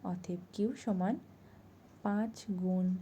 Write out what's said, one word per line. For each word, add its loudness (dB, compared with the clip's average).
অতএব -4
কিউ 2
সমান 2
পাঁচ 0
গুণ 4